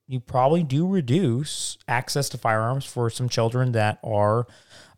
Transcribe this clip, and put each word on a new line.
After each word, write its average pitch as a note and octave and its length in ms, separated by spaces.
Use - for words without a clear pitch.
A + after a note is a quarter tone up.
you C3 120
probably C#3 440
do D3+ 240
reduce D3+ 920
access C3 420
to - 80
firearms A#2 480
for A#2+ 240
some B2 200
children B2 440
that G#2+ 300
are, G#2+ 420